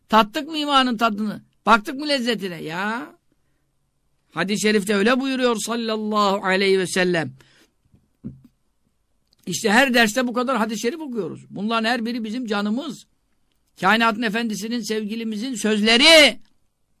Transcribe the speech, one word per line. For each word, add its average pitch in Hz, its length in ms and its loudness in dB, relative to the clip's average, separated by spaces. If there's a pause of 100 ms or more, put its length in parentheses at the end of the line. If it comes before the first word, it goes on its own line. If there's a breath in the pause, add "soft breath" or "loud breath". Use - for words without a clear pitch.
Tattık 220 380 2
mı 320 100 -8
imanın 269 400 2
tadını? 214 440 -2 (240)
Baktık 226 300 4
mı 294 120 -6
lezzetine? 220 560 -2
Ya. 214 520 -6 (1160)
Hadis-i 185 280 -4
şerifte 208 340 0
öyle 220 240 2
buyuruyor 254 400 0
sallallahu 214 840 -2
aleyhi 190 340 2
ve 180 80 -2
sellem. 175 460 0 (2000 soft breath)
İşte 190 260 -2
her 254 220 4
derste 240 340 2
bu 247 60 -6
kadar 247 240 -2
hadis-i 214 240 -4
şerif 240 180 -4
okuyoruz. 220 500 -10
Bunların 220 400 -4
her 247 160 -2
biri 240 180 -6
bizim 226 220 -8
canımız. 214 600 -4 (760)
Kainatın 220 400 2
efendisinin, 226 600 -4
sevgilimizin 220 760 -6
sözleri. 226 840 6 (600)